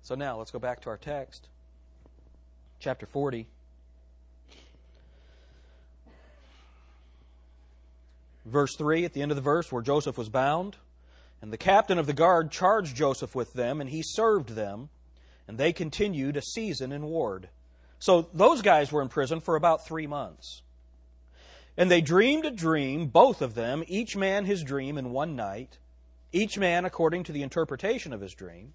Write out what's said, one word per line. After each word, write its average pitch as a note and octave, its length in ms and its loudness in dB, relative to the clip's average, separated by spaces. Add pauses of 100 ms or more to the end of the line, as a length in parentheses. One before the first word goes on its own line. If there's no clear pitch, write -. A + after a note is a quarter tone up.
So - 140 -8
now C3 240 -6
let's A2 120 -12
go B2+ 80 -10
back B2 240 -6
to - 60 -12
our A2 80 -8
text. C#3+ 520 -12 (1300)
Chapter B2+ 260 -6
forty. B2+ 440 -6 (4000)
Verse C3+ 320 2
three, D#3+ 260 0
at E3+ 80 -6
the C3+ 80 -8
end D3 120 -2
of C#3+ 40 -2
the C#3 60 -6
verse, D3+ 280 0
where A#2+ 120 -4
Joseph C#3 340 -2
was A2 140 -8
bound, D3 460 -2 (680)
and G#2+ 100 -12
the A2 60 -10
captain G3 400 6
of D3+ 80 0
the C#3+ 80 -2
guard E3 360 6
charged F#3 460 2
Joseph C3+ 380 -2
with B2 180 -4
them, B2+ 280 -4
and C3 100 -8
he D#3 120 -8
served G#3 480 0
them, G#2+ 380 -8 (580)
and A2 120 -12
they D#3 140 2
continued D#3 640 -4
a C#3 60 -6
season C#3 500 -8
in D3 120 -10
ward. A#2+ 460 -6 (480)
So F3 340 4
those A#3 300 6
guys D#3 280 6
were D3 120 0
in C3 60 -4
prison C#3+ 320 -2
for D#3+ 160 0
about D#3+ 280 2
three D#3+ 220 -8
months. C3+ 560 -12 (1120)
And F3+ 140 4
they F3 100 8
dreamed A3+ 460 4
a D4 40 0
dream, D#3+ 580 -2
both A3+ 340 6
of A#2+ 120 -4
them, A#2+ 340 -4
each G#3 280 -4
man G3 280 0
his F#3+ 180 -2
dream C#3 340 -6
in C3 140 -6
one C#3+ 260 -4
night, A2 420 -10 (540)
each G#3 240 -2
man F3+ 280 0
according E3+ 400 0
to D#3+ 80 -12
the D3 100 -6
interpretation D#3+ 680 -4
of G#2+ 80 -8
his G2 140 -12
dream F2+ 400 -18